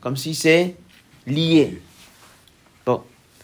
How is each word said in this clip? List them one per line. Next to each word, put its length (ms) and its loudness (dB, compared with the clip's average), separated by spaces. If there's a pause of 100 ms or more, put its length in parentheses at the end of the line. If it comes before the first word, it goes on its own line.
comme 160 -8
si 180 -8
c'est 400 2 (520)
lié. 540 2 (1040)
Bon. 180 -2 (420)